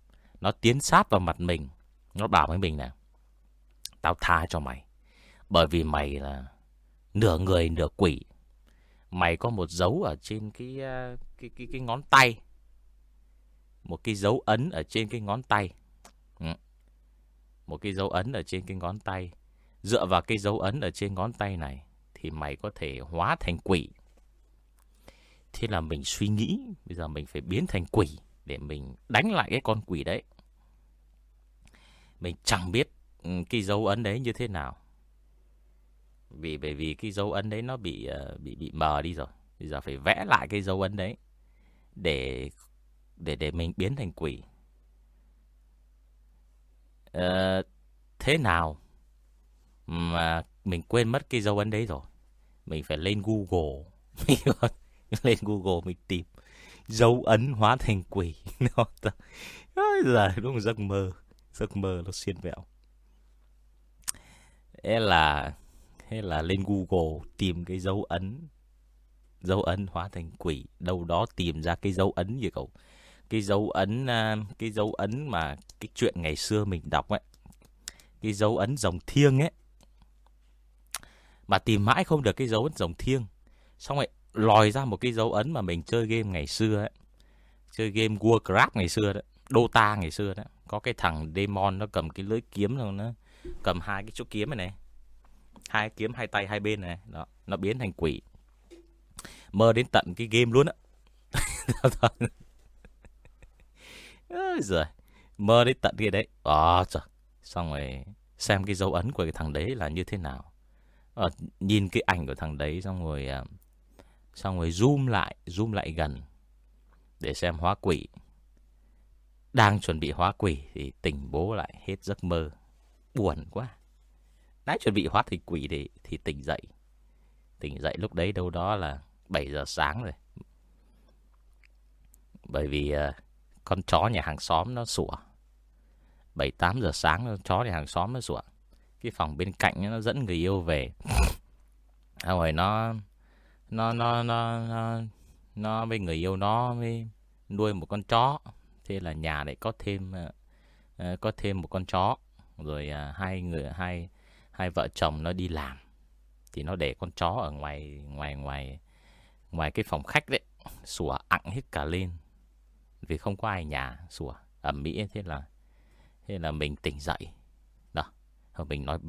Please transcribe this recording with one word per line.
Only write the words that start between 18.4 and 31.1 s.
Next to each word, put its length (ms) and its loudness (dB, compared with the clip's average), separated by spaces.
trên 220 -6
cái 120 -8
ngón 220 -6
tay. 320 -8
Dựa 240 2
vào 160 6
cái 160 -2
dấu 220 0
ấn 220 -2
ở 100 -4
trên 220 -6
ngón 200 -4
tay 240 -4
này 260 -10
thì 160 -10
mày 260 -8
có 200 -10
thể 240 -8
hóa 400 -2
thành 240 -4
quỷ. 260 0
Thế 140 -4
là 140 0
mình 220 -4
suy 240 -2
nghĩ, 320 2
bây 100 -12
giờ 120 -6
mình 180 -8
phải 160 -10
biến 260 -2
thành 180 -2
quỷ 320 2
để 120 -8
mình 380 -10
đánh 220 4
lại 200 0
cái 120 0
con 220 2
quỷ 180 -4
đấy. 200 -4